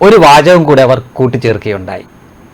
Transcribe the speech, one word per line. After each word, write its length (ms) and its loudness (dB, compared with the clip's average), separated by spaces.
ഒരു 140 4
വാചകം 480 2
കൂടെ 180 0
അവർ 200 -2
കൂട്ടിച്ചേർക്കുകയുണ്ടായി. 920 -6